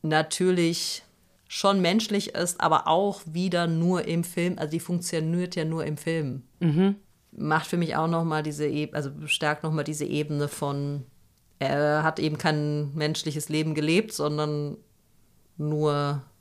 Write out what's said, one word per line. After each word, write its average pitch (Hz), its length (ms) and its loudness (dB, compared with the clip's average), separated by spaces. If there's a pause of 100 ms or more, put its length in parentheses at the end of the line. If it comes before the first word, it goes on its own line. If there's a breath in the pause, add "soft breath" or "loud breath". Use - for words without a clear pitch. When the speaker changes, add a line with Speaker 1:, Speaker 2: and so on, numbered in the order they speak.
Speaker 1:
natürlich 165 1000 2 (440)
schon 196 340 2
menschlich 202 540 0
ist, 175 260 -2
aber 156 260 4
auch 196 380 2
wieder 175 420 0
nur 170 400 2
im 170 160 0
Film, 175 360 0
also 151 120 -2
die 165 80 -2
funktioniert 175 760 -2
ja 160 100 0
nur 160 200 -2
im 151 120 -4
Film. 147 460 -2 (160)
Speaker 2:
Mhm. 180 360 4 (360)
Speaker 1:
Macht 156 360 0
für 175 100 -2
mich 170 180 0
auch 160 120 0
noch 165 160 0
mal 156 200 0
diese 151 240 -4
Eb-, 147 280 -2
also 135 160 -4
bestärkt 151 520 -2
noch 156 80 -2
mal 151 120 0
diese 151 220 -4
Ebene 147 420 -2
von, 143 580 -4 (520)
er 147 460 2
hat 160 160 2
eben 151 180 0
kein 147 580 0
menschliches 151 540 -4
Leben 156 260 0
gelebt, 165 380 2
sondern 147 640 -2 (800)
nur 147 640 0 (200)